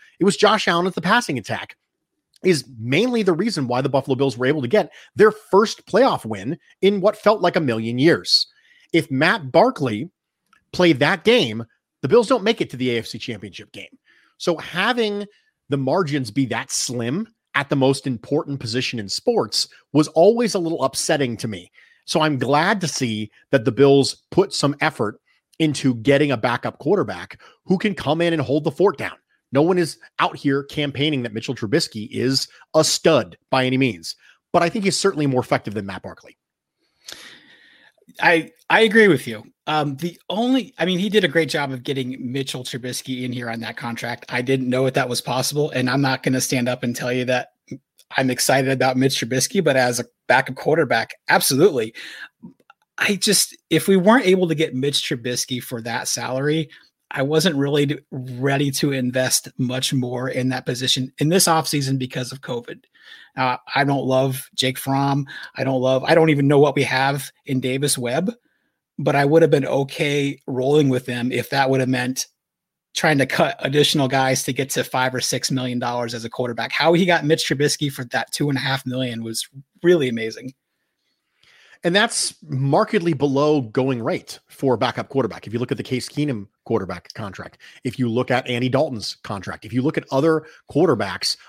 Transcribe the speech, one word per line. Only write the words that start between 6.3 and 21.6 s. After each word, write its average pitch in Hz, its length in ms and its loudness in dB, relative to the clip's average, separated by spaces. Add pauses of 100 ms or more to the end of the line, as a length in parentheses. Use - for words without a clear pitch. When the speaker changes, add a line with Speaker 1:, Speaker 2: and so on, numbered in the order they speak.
Speaker 1:
in 202 200 2
what 202 160 2
felt 220 260 2
like 233 140 0
a 180 40 2
million 117 380 -2
years. 131 480 4 (460)
If 156 180 0
Matt 151 420 0
Barkley 160 560 2 (640)
played 165 280 4
that 156 240 0
game, 131 400 2 (360)
the 135 80 -4
Bills 214 200 4
don't 226 160 0
make 220 160 0
it 156 100 -4
to 143 60 -12
the 123 160 -2
A 117 60 0
F 107 80 -6
C - 120 -12
Championship 104 540 -14
game. - 260 -20 (400)
So 170 180 -2
having 208 720 -2 (420)
the 139 80 -2
margins 139 540 -2
be 135 160 -2
that 120 240 -6
slim 123 580 -4 (260)
at 139 140 0
the 147 80 0
most 135 300 2
important 139 540 -4
position 120 380 -4
in 101 100 -10
sports - 580 -2 (260)
was 147 160 4
always 220 460 4
a 202 40 -2
little 165 260 -2
upsetting 135 540 -2
to 120 100 -8
me. 90 220 -12 (340)